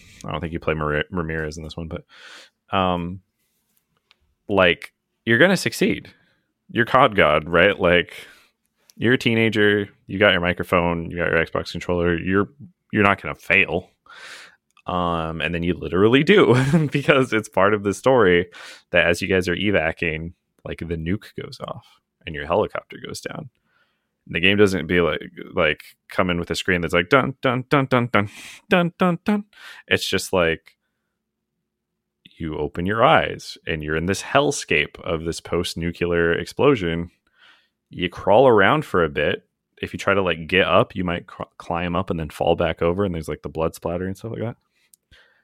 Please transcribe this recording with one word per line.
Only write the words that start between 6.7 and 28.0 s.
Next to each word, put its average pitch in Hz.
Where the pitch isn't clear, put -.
You're 113
cod 127
God, 78
right? 87
Like, 87
you're 113
a 127
teenager, 107
you 98
got 101
your 90
microphone, 87
you 87
got 85
your 82
Xbox -
controller, 87
you're, 95
you're 107
not 101
gonna 73
fail. 90
Um, 85
and 82
then 85
you 87
literally 95
do 175
<laughs> -
because 135
it's 110
part 98
of 101
the 98
story 95
that 82
as 87
you 90
guys 92
are 87
evacing, 82
like, 73
the 82
nuke 80
goes -
off -
and 82
your 71
helicopter 92
goes -
down. -
And -
the 85
game 95
doesn't 95
be 90
like, 78
like, 76
come 92
in 87
with 85
a 85
screen 90
that's 82
like, 87
"Dun, 135
dun, 127
dun, 139
dun, 123